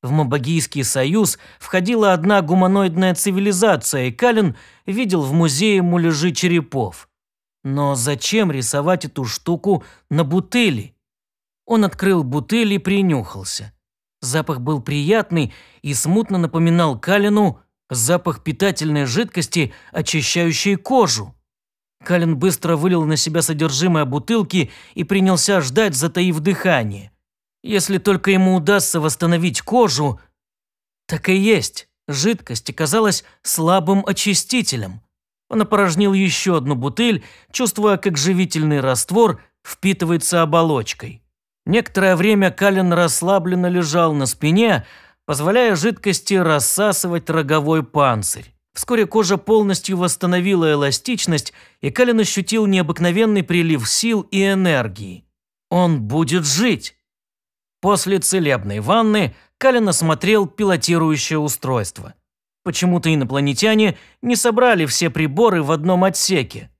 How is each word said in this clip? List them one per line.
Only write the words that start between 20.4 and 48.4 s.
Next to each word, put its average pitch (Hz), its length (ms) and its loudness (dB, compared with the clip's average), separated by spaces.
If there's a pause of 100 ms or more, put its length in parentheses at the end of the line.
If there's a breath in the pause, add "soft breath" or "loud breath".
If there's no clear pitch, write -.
кожу. 175 580 0 (680)
Калин 170 320 0
быстро 165 400 0
вылил 165 280 0
на 156 120 0
себя 165 260 -2
содержимое 156 640 0
бутылки 147 680 -2 (240 loud breath)
и 185 100 -6
принялся 190 560 2
ждать, 151 340 0
затаив 165 460 -2
дыхание. 123 720 -2 (500)
Если 196 360 -2
только 196 320 0
ему 185 260 4
удастся 180 440 0
восстановить 165 640 0
кожу. 151 580 0 (840 soft breath)
Так - 220 -6
и 190 80 2
есть, 196 520 0 (200)
жидкость 143 640 -4
оказалась 185 540 0 (180 soft breath)
слабым 185 640 2
очистителем. 175 960 -2 (460)
Он 220 140 0
опорожнил 202 520 2
ещё 185 420 0
одну 143 180 -2
бутыль, 131 500 -2 (280 loud breath)
чувствуя, 208 440 0
как 180 200 -2
живительный 156 640 0
раствор 139 640 0 (200 loud breath)
впитывается 170 800 0
оболочкой. 151 800 0 (440)
Некоторое 196 500 2
время 196 340 4
Калин 190 420 2
расслабленно 180 720 0
лежал 170 480 0
на 139 120 0
спине, 165 600 2 (400 loud breath)
позволяя 185 500 2
жидкости 196 580 -2
рассасывать 175 960 0
роговой 156 540 0
панцирь. 123 680 -2 (220)